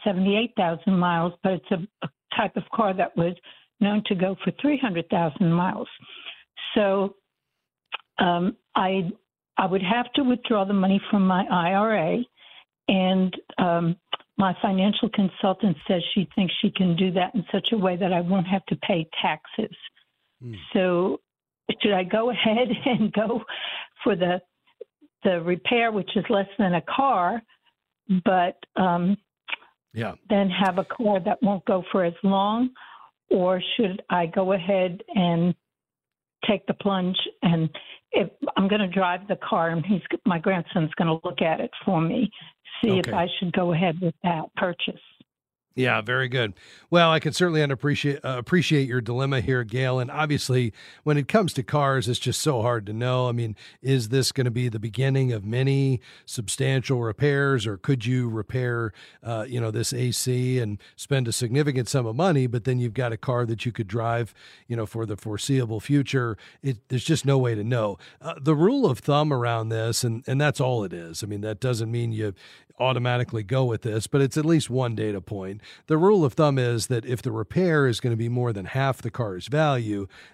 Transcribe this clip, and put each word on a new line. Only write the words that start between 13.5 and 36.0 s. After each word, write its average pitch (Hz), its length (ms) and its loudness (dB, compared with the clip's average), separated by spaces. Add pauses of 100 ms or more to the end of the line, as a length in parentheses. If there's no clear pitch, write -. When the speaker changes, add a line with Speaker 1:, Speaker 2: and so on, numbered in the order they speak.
Speaker 1:
um, 170 380 2 (420)
my 190 260 2
financial 202 460 2
consultant 190 680 0 (100)
says 180 140 2 (140)
she 185 180 2
thinks 185 260 0
she 208 120 2
can 180 240 2
do 185 160 2
that 185 240 0
in 180 160 -2
such 196 200 -2
a 233 60 2
way 185 200 2
that 180 140 0
I 175 100 2
won't 180 260 0
have 190 180 -2
to 170 120 -2
pay 165 300 -2 (140)
taxes. - 540 -4 (640)
Speaker 2:
Hmm. 120 120 -12 (200)
Speaker 1:
So 185 460 2 (640)
should 208 120 2
I 185 100 0
go 220 260 0
<laughs> 226 60 -2
ahead 220 340 0 (160)
and 220 280 0
go 214 300 -2 (600)
for 208 120 2
the, 180 260 0 (800)
the 175 180 2
repair, 202 500 0
which 196 240 -4
is 196 140 0
less 196 180 2 (100)
than 185 160 2
a 165 80 0
car, 226 600 0 (840)
but, 185 320 2 (180)
um, 185 420 2 (760)
Speaker 2:
Yeah. 110 220 -6 (140)
Speaker 1:
then 202 200 2
have 185 300 0
a 185 60 -2
car 208 340 0
that 202 240 -2
won't 196 220 0
go 185 260 0
for 190 120 2
as 170 200 0
long? 208 480 2 (580)
Or 185 320 2 (160)
should 196 320 -2
I 175 160 0
go 185 280 0
ahead 185 500 0 (100)
and 175 400 2 (920)